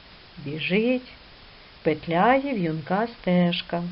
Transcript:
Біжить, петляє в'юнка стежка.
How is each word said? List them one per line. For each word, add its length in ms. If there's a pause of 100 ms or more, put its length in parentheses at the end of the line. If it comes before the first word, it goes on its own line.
(380)
Біжить, 760 (680)
петляє 680
в'юнка 540
стежка. 840